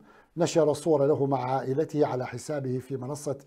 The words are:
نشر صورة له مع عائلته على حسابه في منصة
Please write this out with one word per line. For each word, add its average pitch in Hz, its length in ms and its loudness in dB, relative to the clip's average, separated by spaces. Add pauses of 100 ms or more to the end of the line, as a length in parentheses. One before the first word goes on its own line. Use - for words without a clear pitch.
(360)
نشر 156 360 4
صورة 143 340 2
له 143 200 2
مع 131 280 0
عائلته 139 520 0
على 127 200 -4
حسابه 131 520 -6
في 131 180 -6
منصة 143 500 -6